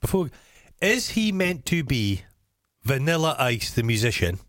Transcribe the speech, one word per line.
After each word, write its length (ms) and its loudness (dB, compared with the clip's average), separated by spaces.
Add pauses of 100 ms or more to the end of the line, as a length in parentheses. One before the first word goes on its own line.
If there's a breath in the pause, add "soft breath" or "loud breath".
before, 280 -2 (520 soft breath)
is 300 0
he 200 0
meant 360 -2
to 180 0
be 380 0 (600)
Vanilla 560 0
Ice, 320 0
the 120 0
musician, 640 0